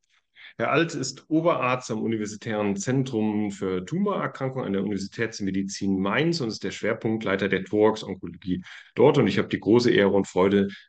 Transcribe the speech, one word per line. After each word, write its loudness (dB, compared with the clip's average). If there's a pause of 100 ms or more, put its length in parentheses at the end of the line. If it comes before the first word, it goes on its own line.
(580)
Herr -2
Alt 0
ist -8
Oberarzt 0
am -4
Universitären -4
Zentrum -2
für -4
Tumorerkrankungen -4
an -2
der 0
Universitätsmedizin -4
Mainz 0
und -4
ist -8
der -6
Schwerpunktleiter -2
der -2
Thorax-Onkologie 0 (300)
dort. 6
Und 6
ich 0
habe 0
die -4
große 4
Ehre 6
und 2
Freude, 4 (220)